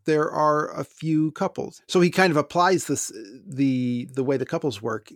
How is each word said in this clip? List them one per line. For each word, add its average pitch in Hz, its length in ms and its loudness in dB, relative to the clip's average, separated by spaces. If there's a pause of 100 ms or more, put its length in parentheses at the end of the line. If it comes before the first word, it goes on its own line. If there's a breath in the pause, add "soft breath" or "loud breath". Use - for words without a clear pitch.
there 156 260 2
are 151 380 2 (100)
a 156 60 -6
few 156 480 -2
couples." - 560 -6
So 185 120 4
he 175 100 6
kind 185 200 4
of 147 60 2
applies 170 500 2
this, - 240 -4 (340)
the, 127 680 -2
the 135 80 -2
way 135 140 0
the 127 100 -2
couples 147 360 -4
work 113 340 -6